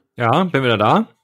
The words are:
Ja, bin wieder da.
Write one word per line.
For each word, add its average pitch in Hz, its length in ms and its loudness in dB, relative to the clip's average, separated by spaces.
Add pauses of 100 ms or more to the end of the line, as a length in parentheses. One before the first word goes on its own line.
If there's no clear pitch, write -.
(180)
Ja, 123 280 0
bin 143 180 -4
wieder 117 140 0
da. 139 300 0 (160)